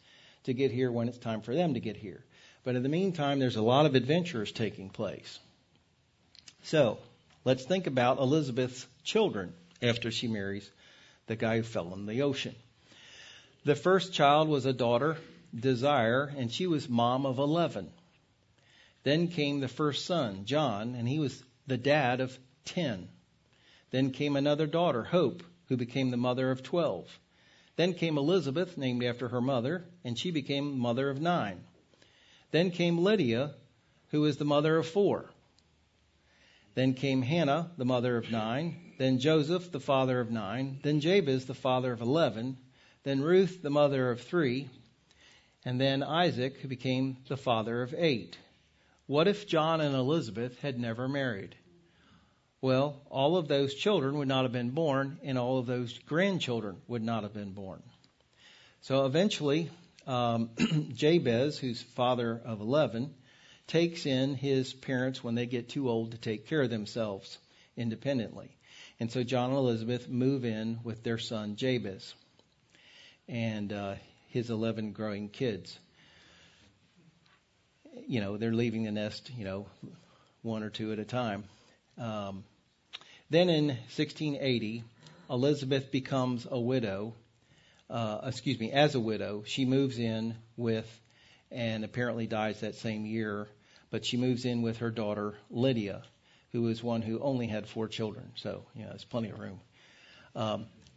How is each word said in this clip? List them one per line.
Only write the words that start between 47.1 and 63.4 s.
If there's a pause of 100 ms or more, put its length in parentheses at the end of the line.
the
father
of
eight. (680)
What
if
John
and
Elizabeth
had
never
married? (1080)
Well,
all
of
those
children
would
not
have
been
born,
and
all
of
those
grandchildren (100)
would
not
have
been
born. (1000)
So
eventually, (380)
um, (200)
<clears throat>
Jabez,
who's
father
of
eleven, (520)